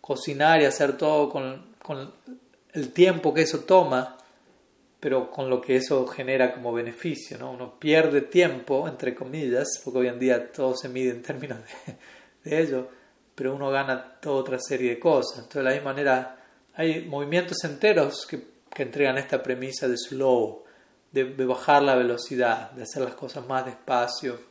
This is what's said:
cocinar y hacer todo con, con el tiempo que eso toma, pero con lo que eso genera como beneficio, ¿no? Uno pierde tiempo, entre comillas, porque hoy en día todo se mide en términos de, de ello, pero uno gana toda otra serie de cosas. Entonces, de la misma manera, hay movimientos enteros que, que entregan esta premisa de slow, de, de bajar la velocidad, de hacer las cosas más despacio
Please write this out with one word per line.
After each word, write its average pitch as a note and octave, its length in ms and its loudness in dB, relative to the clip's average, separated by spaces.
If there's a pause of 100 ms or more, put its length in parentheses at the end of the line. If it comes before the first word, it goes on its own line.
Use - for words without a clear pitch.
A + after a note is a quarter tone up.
cocinar D3 600 2
y D3 60 6
hacer C3+ 320 2
todo D3+ 320 2
con, C3 520 -8
con C#3 300 -10 (600)
el C3+ 200 -6
tiempo E3+ 420 6
que D#3+ 80 4
eso D3+ 180 0
toma, C#3 560 4 (840)
pero C3 300 0
con C3+ 180 -6
lo B2+ 120 2
que C3 160 2
eso C3 300 2
genera C3 460 0
como A#2+ 200 -6
beneficio, A#2+ 680 -6
¿no? C3 140 -10
Uno B2+ 260 -14
pierde D3+ 440 4
tiempo, C#3 640 2
entre B2+ 280 -6
comillas, C3+ 680 -4
porque B2+ 180 -2
hoy B2+ 80 2
en B2 100 -6
día B2 340 0
todo C3 240 -2
se C3 120 -10
mide B2+ 220 -2
en A#2+ 120 -8
términos C3 360 -10 (280)
de, - 100 -16 (540)
de D#3 120 2
ello, C3 260 -2 (460)
pero C3 200 -4
uno C#3 160 -4
gana C3+ 500 -2
toda C#3+ 160 -2
otra B2+ 240 -2
serie B2+ 300 -2
de A#2+ 100 -4
cosas. C#3 380 2
Entonces, - 160 -20
de C#3+ 80 -2
la C3 80 2
misma C#3 220 -2
manera, C3+ 520 0 (300)
hay E3 320 -2
movimientos E3 580 -2
enteros E3 600 2
que, - 140 -10 (320)
que D3 100 -6
entregan C3 360 0
esta C3+ 240 -2
premisa B2+ 460 -4
de B2 80 0
slow, B2 680 0 (460)
de, C3+ 140 0
de C3 220 -4
bajar C#3+ 360 4
la C3+ 140 4
velocidad, A#2+ 760 0
de B2+ 100 -14
hacer C3 200 -6
las B2 120 -6
cosas C3 320 -12
más C3 180 -2
despacio B2 720 -4 (120)